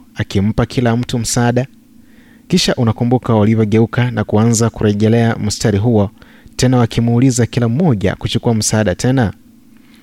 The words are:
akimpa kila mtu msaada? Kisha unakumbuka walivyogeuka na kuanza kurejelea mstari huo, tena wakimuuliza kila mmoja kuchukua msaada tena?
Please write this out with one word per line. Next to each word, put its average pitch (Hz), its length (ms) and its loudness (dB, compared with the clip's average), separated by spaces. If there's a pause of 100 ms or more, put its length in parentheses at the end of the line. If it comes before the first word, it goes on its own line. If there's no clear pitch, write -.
(160)
akimpa 107 500 -2
kila 120 320 -2
mtu 123 220 -4
msaada? 120 480 0 (800)
Kisha 180 280 0
unakumbuka 120 600 0
walivyogeuka 110 760 2
na 110 120 -4
kuanza 113 460 0
kurejelea 110 680 0
mstari 101 420 -2
huo, 104 340 0 (440)
tena 127 220 2
wakimuuliza 120 680 2
kila 117 240 -2
mmoja 113 460 0
kuchukua - 380 -2
msaada 107 420 0
tena? 131 380 0 (680)